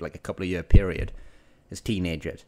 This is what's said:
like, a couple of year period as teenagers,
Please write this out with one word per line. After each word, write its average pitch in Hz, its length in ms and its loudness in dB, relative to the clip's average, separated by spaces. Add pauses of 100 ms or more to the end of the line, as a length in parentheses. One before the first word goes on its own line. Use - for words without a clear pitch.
like, 80 140 -10
a - 40 -18
couple - 240 -8
of 90 60 -2
year 87 120 -2
period 90 520 6 (580)
as 92 80 -12
teenagers, 87 680 -4